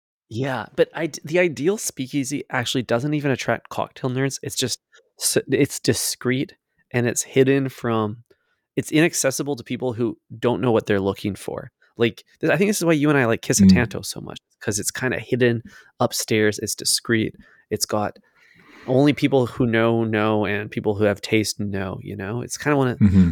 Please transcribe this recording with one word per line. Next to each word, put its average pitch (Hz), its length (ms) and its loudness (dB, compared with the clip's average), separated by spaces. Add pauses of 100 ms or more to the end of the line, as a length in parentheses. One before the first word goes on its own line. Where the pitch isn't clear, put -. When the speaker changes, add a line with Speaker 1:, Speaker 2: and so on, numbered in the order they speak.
(300)
Speaker 1:
Yeah, 123 360 -6 (100)
but 165 180 2
I, 156 160 -6 (140)
the 160 160 -2
ideal 175 380 0
speakeasy 139 760 -6
actually 127 320 -2
doesn't 123 300 0
even 143 180 0
attract - 380 -2
cocktail - 400 -6
nerds. 131 340 -2
It's - 140 -10
just - 240 -4 (400)
s-, - 160 0 (120)
it's 135 300 2
discreet - 760 -2 (360)
and 120 160 2
it's - 160 -2
hidden 135 460 4
from, 113 540 -2 (520)
it's - 160 -4
inaccessible 147 640 0
to 117 80 -12
people 123 300 -4
who 117 240 -2 (200)
don't 117 240 0
know 123 120 2
what 110 120 2
they're 101 140 2
looking 98 340 -2
for. - 380 -12 (240)
Like, 117 300 -2 (160)
th-, 156 100 0
I 151 60 2
think 196 120 2
this 214 80 0
is 175 80 -2
why 170 80 4
you 147 160 2
and 143 80 4
I 135 80 4
like 113 160 0
Kiss 123 200 2
a - 20 6
Speaker 2:
Mm. 95 100 10
Speaker 1:
Tanto 113 280 0
so - 180 -10
much, - 180 -14 (220)
'cause 104 200 -4
it's - 120 -6
kinda 123 260 -4
hidden 120 460 0 (380)
upstairs. 107 580 0
It's 107 160 -6
discreet. - 580 -2 (360)
It's - 160 -4
got 110 320 -4 (680)
only 135 280 4
people 135 340 2
who 123 180 -2
know, 113 380 2
know, 107 420 0
and 101 260 -4
people 104 240 -2
who 107 100 2
have 101 160 2
taste - 380 0
know, 98 420 -6
you 98 160 -10
know? 104 240 -8
It's - 160 -10
kinda 147 180 0
wanna, 127 220 2
Speaker 2:
Mm-hmm. 92 340 6